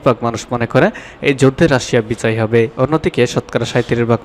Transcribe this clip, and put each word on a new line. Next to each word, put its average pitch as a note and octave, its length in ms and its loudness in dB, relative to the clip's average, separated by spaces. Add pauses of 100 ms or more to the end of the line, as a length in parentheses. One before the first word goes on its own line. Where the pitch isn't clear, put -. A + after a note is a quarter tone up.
ভাগ B2 160 2
মানুষ A#2 300 -4
মনে A#2 140 -2
করে C3+ 260 2 (300)
এই C#3+ 120 2
যুদ্ধে C3+ 340 4
রাশিয়া B2+ 340 0
বিজয়ী A2+ 360 -2
হবে। A2+ 300 2 (100)
অন্যদিকে C3 500 0
শতকরা - 380 -4
সাঁইত্রিশ A#2+ 340 -2
ভাগ A#2 260 0